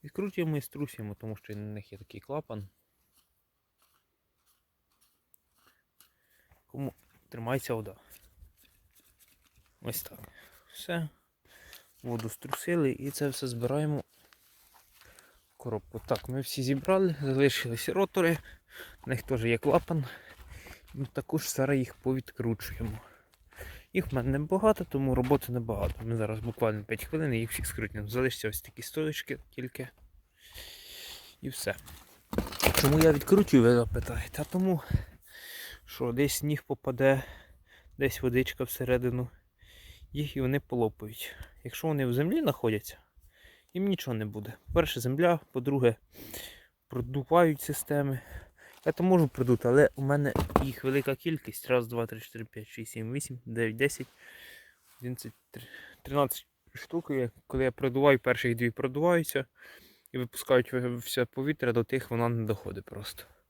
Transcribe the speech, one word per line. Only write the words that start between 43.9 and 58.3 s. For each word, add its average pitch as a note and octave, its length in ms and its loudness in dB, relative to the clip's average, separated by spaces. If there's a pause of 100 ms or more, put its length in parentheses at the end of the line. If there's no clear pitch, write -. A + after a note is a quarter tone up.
не G#2+ 100 -2
буде. G#2+ 280 -8 (140)
По-перше, D#3+ 340 2
земля, D#3 400 2 (120)
по-друге, B2+ 420 2 (960)
продувають C#3 720 2
системи. C#3+ 600 -2 (640)
Я D#3+ 80 2
то E3+ 120 -2
можу F3+ 240 6
продути, B2 400 2
але C3+ 260 8
у C3+ 80 -4
мене C#3+ 300 2 (300)
їх C3+ 220 -4
велика C3+ 320 0
кількість. - 540 -6
Раз, B2 160 4
два, A#2 200 -4
три, A2 140 -10
чотири, A2+ 240 -14
п'ять, G#2+ 240 -16
шість, - 240 -12
сім, A2+ 200 -8
вісім, C3 320 -8
дев'ять, A2+ 320 -2
десять, C#3 300 0 (920)
одинадцять, B2 320 -8 (180)
три, A#2+ 120 -16 (400)
тринадцять C#3 440 0 (280)
штук. - 360 -6
І B2+ 200 0 (160)
коли C3 180 0
я B2+ 80 2
продуваю, C3+ 460 4
перших B2 360 2